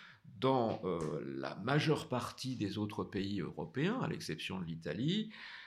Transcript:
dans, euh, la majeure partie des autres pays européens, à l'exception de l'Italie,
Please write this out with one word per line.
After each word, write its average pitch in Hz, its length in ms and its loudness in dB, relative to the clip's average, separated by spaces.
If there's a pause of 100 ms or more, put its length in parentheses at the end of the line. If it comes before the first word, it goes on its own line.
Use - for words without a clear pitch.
(260)
dans, 127 580 4
euh, 85 160 2 (400)
la 67 240 -4
majeure 139 440 4
partie 127 480 -2
des 104 220 0
autres 104 260 0
pays 98 360 0
européens, 127 600 0
à - 60 2
l'exception - 520 -4
de 87 60 -4
l'Italie, 120 640 0 (360)